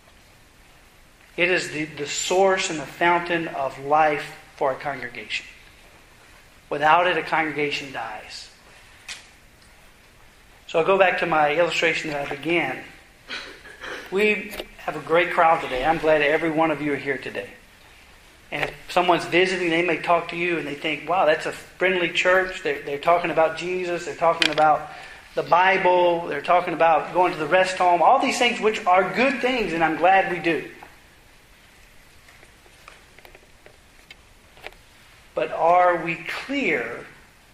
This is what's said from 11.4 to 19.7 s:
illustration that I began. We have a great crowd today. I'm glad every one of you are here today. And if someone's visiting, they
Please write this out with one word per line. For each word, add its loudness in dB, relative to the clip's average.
illustration 0
that -6
I -10
began. -4
We 0
have -8
a -8
great 2
crowd 4
today. -4
I'm 2
glad 4
every 2
one 2
of -4
you -2
are 0
here -6
today. -10
And -4
if -16
someone's 4
visiting, 2
they 2